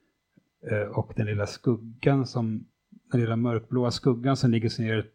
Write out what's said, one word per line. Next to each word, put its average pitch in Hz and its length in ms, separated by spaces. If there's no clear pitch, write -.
Eh, 104 120
och 107 340
den 110 100
lilla 104 200
skuggan 117 800
som, 113 400
den 120 80
lilla 113 160
mörkblåa 120 540
skuggan 127 460
som 123 140
ligger 113 180
så 117 140
ner, 110 320